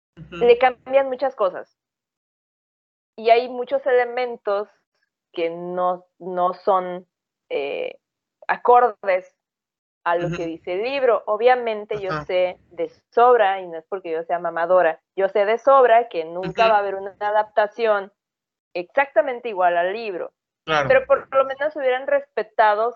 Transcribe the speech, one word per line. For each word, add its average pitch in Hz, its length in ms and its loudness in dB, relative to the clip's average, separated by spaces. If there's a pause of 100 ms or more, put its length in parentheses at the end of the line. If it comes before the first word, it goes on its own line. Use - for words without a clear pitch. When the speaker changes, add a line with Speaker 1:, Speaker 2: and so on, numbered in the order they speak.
(180)
Speaker 1:
Ujú. 170 260 -6
Speaker 2:
le 240 140 6
cambian 262 500 2
muchas 262 260 -4
cosas. 180 440 -6 (1400)
Y 220 140 0
hay 240 180 4
muchos 247 380 -6
elementos 240 840 -2 (640)
que 165 180 -4
no, 180 560 -4 (120)
no 180 360 -4
son, 180 520 -2 (440)
eh, - 480 -6 (480)
acordes 214 880 0 (680)
a 175 120 -2
lo 170 120 -4
Speaker 1:
Ujú. 170 80 -6
Speaker 2:
que 170 100 -6
dice 165 280 -8
el 196 80 -4
libro. 254 440 0
Obviamente 214 760 -2
yo 190 120 -8
Speaker 1:
Ajá. 151 140 -8
Speaker 2:
sé 180 340 -2 (100)
de - 200 -8 (200)
sobra, 226 500 4
y 180 60 -12
no 165 120 -12
es 160 100 -16
porque 185 240 -8
yo 160 120 -4
sea 170 140 -4
mamadora, 170 640 0 (160)
yo 190 120 0
sé 202 160 0
de 220 140 0
sobra 240 500 4
que 165 160 -6
nunca 185 400 -2
Speaker 1:
Ujú. 226 80 4
Speaker 2:
va 214 40 4
a 202 40 2
haber 196 140 -4
una 196 260 -10
adaptación 208 920 -2 (600)
exactamente 254 760 -2
igual 180 280 0
al 180 160 0
libro. 208 400 -8 (320)
Speaker 1:
Claro. 151 240 0
Speaker 2:
Pero 262 180 4
por - 280 0
lo 269 100 4
menos 285 320 -4
hubieran 262 300 -2
respetado 226 880 0